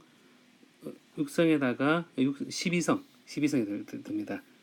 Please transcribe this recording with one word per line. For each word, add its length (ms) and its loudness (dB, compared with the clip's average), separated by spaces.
어, 80 -10
육 100 -2
성에다가 800 2
육, 320 0
십이 300 0
성, 240 0
십이 200 -2
성이 180 2
들-, 220 -6
들-, 160 -12
듭니다. 400 -6